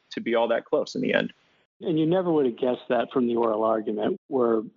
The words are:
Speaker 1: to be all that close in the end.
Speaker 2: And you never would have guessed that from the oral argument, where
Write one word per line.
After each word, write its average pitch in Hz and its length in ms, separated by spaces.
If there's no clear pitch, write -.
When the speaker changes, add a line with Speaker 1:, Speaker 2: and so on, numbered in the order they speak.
Speaker 1:
to - 100
be 113 140
all 117 140
that 117 180
close - 280
in - 60
the 104 140
end. - 180
Speaker 2:
And 156 180
you 160 60
never 175 260
would 151 140
have 117 140
guessed 123 320
that 123 200
from 127 160
the 117 100
oral 110 280
argument, 110 640
where 117 340